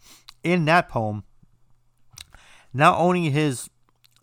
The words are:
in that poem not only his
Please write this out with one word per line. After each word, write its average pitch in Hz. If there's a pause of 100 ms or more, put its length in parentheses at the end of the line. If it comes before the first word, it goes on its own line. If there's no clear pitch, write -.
(420)
in 170
that 165
poem 107 (1500)
not 151
only 175
his 143 (540)